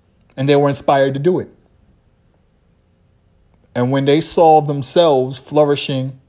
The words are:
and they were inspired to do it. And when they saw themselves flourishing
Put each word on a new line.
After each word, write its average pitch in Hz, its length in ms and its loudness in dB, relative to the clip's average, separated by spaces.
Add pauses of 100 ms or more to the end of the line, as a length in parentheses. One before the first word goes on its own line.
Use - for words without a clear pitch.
(340)
and 135 140 -4
they 147 60 4
were 143 120 2
inspired 139 460 0
to 139 60 -8
do 175 180 0
it. 110 120 -10 (2250)
And 123 160 -2
when 139 140 -2
they 143 140 2
saw 160 420 4
themselves 143 760 0
flourishing 139 920 -4